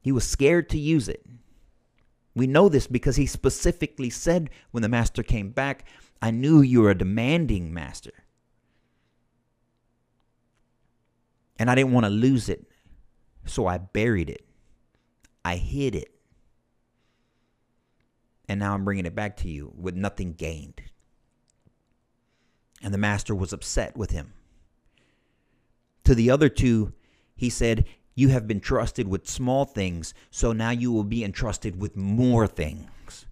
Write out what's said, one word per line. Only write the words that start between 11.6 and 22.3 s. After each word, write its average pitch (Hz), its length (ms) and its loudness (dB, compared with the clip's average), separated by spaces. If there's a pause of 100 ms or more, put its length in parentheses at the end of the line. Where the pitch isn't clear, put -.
I 127 40 4
didn't 131 180 4
want 123 120 4
to 101 60 0
lose 117 380 2
it, - 160 -8 (800)
so 113 220 -4
I 90 100 -2
buried 95 540 -2
it. - 160 -16 (1000)
I 90 120 -4
hid 131 380 -4
it. - 200 -10 (2250)
And 101 100 -4
now 101 120 -2
I'm 98 120 -4
bringing 98 200 -4
it 85 100 -8
back 104 240 -8
to - 100 -6
you 71 280 -12
with 90 180 -8
nothing 95 380 -6
gained." 78 480 -12 (2000)